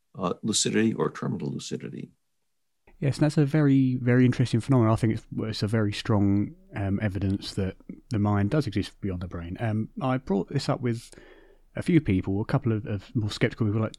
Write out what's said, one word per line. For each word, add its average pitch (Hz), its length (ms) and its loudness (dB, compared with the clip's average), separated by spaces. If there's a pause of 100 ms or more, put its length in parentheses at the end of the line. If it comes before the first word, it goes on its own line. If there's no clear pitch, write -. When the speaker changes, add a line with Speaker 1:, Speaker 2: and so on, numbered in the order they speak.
(180)
Speaker 1:
uh, 90 240 -4
lucidity 110 520 0
or - 180 -2
terminal - 400 -6
lucidity. - 580 -10 (920)
Speaker 2:
Yes, 139 180 -2
and 151 80 4
that's 151 120 2
a 151 80 6
very, 135 560 4
very 123 240 6
interesting 123 360 2
phenomenon. 113 320 4
I - 20 4
think 110 180 0
it's, 110 120 -6 (120)
it's 107 260 -4
a 107 40 0
very 104 260 0
strong, 101 600 2 (200)
um, 98 260 -2
evidence 95 520 -2
that 95 220 -2 (340)
the 110 100 -2
mind 101 300 2
does 151 160 2
exist 101 360 -4
beyond 90 200 -6
the 90 60 -8
brain. 87 320 -10
Um, 110 300 -2 (120)
I 131 160 0
brought 190 320 -4
this 143 200 -2
up 131 120 -2
with 117 300 -4 (640)
a - 80 -6
few 170 180 6
people, 98 400 0
a 113 40 -4
couple 123 260 0
of, 110 160 -2
of 104 280 -6
more 107 140 0
skeptical - 380 -2
people 110 140 0
like, 110 180 -4